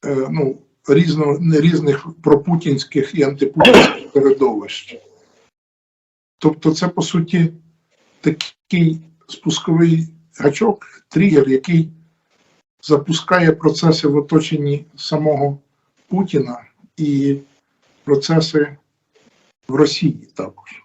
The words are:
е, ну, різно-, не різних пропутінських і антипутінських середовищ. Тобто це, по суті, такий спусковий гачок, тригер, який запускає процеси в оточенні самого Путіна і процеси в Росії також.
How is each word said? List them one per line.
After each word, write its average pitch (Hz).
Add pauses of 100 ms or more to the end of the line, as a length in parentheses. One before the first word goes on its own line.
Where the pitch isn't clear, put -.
е, 135
ну, 147 (300)
різно-, 156
не 160
різних 151 (160)
пропутінських 147
і 165
антипутінських 143
середовищ. 131 (1300)
Тобто 160
це, 175
по -
суті, 165 (680)
такий 160 (280)
спусковий 165 (300)
гачок, -
тригер, 160
який 160 (920)
запускає 165
процеси 156
в 143
оточенні 143 (120)
самого 143 (500)
Путіна 135 (320)
і 139 (680)
процеси 147 (920)
в 131
Росії -
також. -